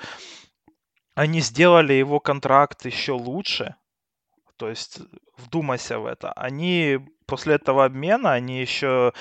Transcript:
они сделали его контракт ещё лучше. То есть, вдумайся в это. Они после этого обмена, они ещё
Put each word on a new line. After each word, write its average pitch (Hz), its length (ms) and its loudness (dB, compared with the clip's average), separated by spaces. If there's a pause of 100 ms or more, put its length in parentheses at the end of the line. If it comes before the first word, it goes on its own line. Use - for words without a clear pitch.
(1160)
они 156 260 0
сделали 151 520 6
его 139 260 2
контракт 139 640 0
ещё 127 320 -6
лучше. 127 580 -6 (840)
То 113 120 -8
есть, - 320 -14 (360)
вдумайся 123 600 -6
в 110 80 -8
это. - 280 -10
Они 147 680 0 (260)
после 147 300 0
этого 135 300 2
обмена, 160 480 0
они 127 280 -4
ещё 127 600 0